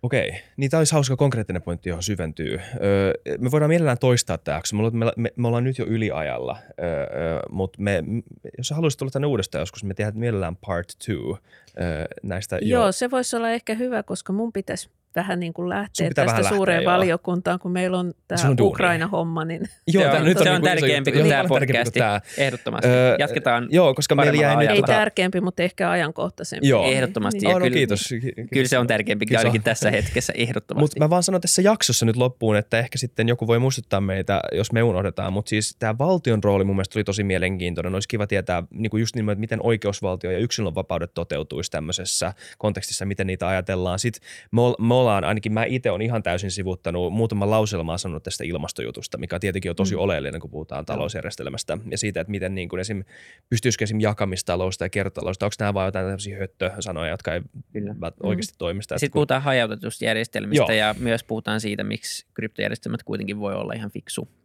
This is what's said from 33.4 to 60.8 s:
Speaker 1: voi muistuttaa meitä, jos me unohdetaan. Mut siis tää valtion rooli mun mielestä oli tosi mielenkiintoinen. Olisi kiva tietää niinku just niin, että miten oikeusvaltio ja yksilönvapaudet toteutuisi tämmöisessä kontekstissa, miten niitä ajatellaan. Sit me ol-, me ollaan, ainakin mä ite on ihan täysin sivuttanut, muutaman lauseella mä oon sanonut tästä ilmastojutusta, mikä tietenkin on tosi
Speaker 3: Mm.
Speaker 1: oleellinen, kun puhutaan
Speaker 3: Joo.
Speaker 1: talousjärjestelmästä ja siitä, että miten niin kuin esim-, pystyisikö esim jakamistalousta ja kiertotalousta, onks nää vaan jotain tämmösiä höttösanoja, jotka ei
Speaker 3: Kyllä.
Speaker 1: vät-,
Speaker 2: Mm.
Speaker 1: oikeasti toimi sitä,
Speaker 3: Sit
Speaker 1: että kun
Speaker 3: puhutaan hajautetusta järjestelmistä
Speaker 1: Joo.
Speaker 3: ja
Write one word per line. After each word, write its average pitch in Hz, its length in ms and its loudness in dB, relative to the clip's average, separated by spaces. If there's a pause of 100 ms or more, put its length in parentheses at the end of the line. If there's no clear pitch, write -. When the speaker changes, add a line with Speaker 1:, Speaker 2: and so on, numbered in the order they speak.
Speaker 1:
voi 117 120 4
muistuttaa 120 420 0
meitä, 95 400 0 (100)
jos 101 200 0
me 117 120 4
unohdetaan. 95 500 0
Mut 101 140 -2
siis 107 320 -2
tää 110 180 -2
valtion 135 460 2
rooli 98 200 4
mun 98 120 2
mielestä 95 240 -2
oli 104 40 0
tosi 101 200 -2
mielenkiintoinen. 90 720 -2
Olisi 98 140 -4
kiva 104 200 -4
tietää 92 420 -2
niinku 107 280 -4
just 113 180 -2
niin, 107 140 -2
että 101 100 -2
miten 113 240 -4
oikeusvaltio 101 680 -2
ja 90 80 0
yksilönvapaudet 92 720 -4
toteutuisi 78 580 -6
tämmöisessä 87 600 -4 (240)
kontekstissa, - 480 -4
miten 98 220 -4
niitä 92 200 -2
ajatellaan. 92 520 -2
Sit 117 200 -4 (320)
me 113 100 4
ol-, 123 180 4
me 117 200 4
ollaan, 107 240 4
ainakin 107 300 -2
mä 110 120 0
ite 123 260 0
on 95 100 -2
ihan 113 220 -2
täysin 92 280 -2
sivuttanut, 90 600 -4
muutaman 107 360 0
lauseella 104 340 2
mä 82 80 -4
oon 90 80 -4
sanonut 80 240 -8
tästä - 200 -8
ilmastojutusta, 73 720 -8
mikä 85 220 -6
tietenkin 95 320 -4
on 82 40 -6
tosi 98 200 0
Speaker 3:
Mm. 78 60 -2
Speaker 1:
oleellinen, 80 400 -2
kun - 80 -14
puhutaan 76 300 -10
Speaker 3:
Joo. 76 60 -10
Speaker 1:
talousjärjestelmästä 73 920 -6 (140)
ja - 60 -6
siitä, 101 240 -4
että 98 100 -6
miten 95 240 -4
niin 87 140 -6
kuin 90 100 -6
esim-, 101 240 -6 (460)
pystyisikö 120 340 0
esim 107 160 -2
jakamistalousta 95 840 -2
ja 95 40 -4
kiertotalousta, 95 560 -4
onks 104 140 -4
nää 101 140 0
vaan 95 140 0
jotain 95 180 -2
tämmösiä 98 320 -8
höttösanoja, 92 760 -6
jotka 82 220 -6
ei 85 80 -4 (320)
Speaker 3:
Kyllä. 104 280 -8
Speaker 1:
vät-, 82 220 -8
Speaker 2:
Mm. 98 60 -2
Speaker 1:
oikeasti - 280 -4
toimi 87 240 -4
sitä, - 160 -6
Speaker 3:
Sit - 60 -2
Speaker 1:
että 143 100 -2
kun 151 60 2
Speaker 3:
puhutaan 135 220 2
hajautetusta 113 640 -2
järjestelmistä 113 680 0
Speaker 1:
Joo. 110 60 4
Speaker 3:
ja 107 200 2